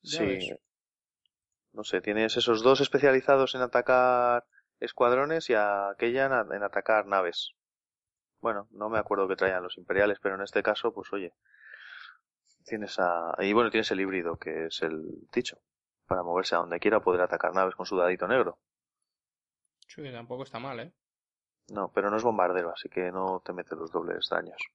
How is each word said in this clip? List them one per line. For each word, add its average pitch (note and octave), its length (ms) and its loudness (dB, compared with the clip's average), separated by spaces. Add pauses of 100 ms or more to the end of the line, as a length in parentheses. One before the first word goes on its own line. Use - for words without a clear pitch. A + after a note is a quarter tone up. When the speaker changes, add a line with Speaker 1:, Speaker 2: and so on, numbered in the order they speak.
Speaker 1:
Ya - 180 -8
Speaker 2:
Sí. G#2+ 60 2
Speaker 1:
ves. F#2+ 340 -4 (1120)
Speaker 2:
No G#2+ 120 -12
sé, F#2 160 -2
tienes G#2+ 360 0
esos A#2 260 2
dos C3 180 8
especializados C3+ 760 4
en B2+ 60 -4
atacar B2 840 4 (360)
escuadrones C3 680 2
y B2 40 4
a G2+ 440 2
Kellan C3 360 2
a-, G#2+ 220 0
en G2+ 80 -4
atacar G2+ 440 2
naves. F#2+ 460 0 (880)
Bueno, G#2+ 300 -4
no G#2 180 -6
me A2+ 100 -2
acuerdo G2 300 0
qué F#2+ 80 0
traían F#2 260 0
los F2+ 140 -10
imperiales, G2 440 0
pero G2 140 -2
en F#2+ 60 -8
este G2+ 220 -2
caso, A2 300 0
pues - 200 -12
oye, F#2+ 180 -8 (1300)
tienes G#2+ 340 -8
a, E2+ 400 0
y G2 140 2
bueno, A2+ 160 4
tienes A2 220 0
el G2 80 0
híbrido, F2+ 380 -2
que D#2+ 280 -6
es - 160 -8
el D#2+ 500 -6
Ticho, - 300 -4 (460)
para F#2 160 -2
moverse F2+ 320 0
a E2+ 40 4
donde F2 200 -4
quiera, G#2 220 4
poder F2+ 200 2
atacar F2 320 0
naves F#2 220 0
con F#2 100 -10
su G2 120 -4
dadito F2+ 300 0
negro. A2+ 300 0 (1300)
Speaker 1:
Sí, - 140 -20
que C#3 100 -12
tampoco B2 320 -10
está A#2 160 -12
mal, B2+ 200 -8
¿eh? D#3 120 -12 (800)
Speaker 2:
No, G2+ 240 -6
pero G2 160 2
no G#2+ 80 0
es A2+ 60 -2
bombardero, F2+ 480 2
así - 180 -12
que F2+ 220 -4
no F#2 340 -4
te F2+ 80 -8
mete F2 220 -10
los E2 160 -12
dobles E2+ 380 -4
daños. E2+ 280 -4 (180)